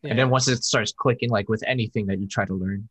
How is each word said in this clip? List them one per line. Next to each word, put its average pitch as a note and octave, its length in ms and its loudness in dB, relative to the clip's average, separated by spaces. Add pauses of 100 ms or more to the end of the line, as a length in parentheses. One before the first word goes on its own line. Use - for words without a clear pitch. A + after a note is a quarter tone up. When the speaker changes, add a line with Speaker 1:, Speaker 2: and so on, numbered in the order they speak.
Speaker 1:
Yeah. C#3+ 80 -8
Speaker 2:
And A#2 80 2
then C3 120 4
once C3 180 4
it B2 160 0
starts A2 280 0
clicking, A#2+ 380 0
like, G2+ 180 0
with A2 180 0
anything A2+ 400 -2
that G2 140 -2
you G2+ 60 -4
try G2+ 180 -2
to F#2+ 100 -4
learn, G2 360 -4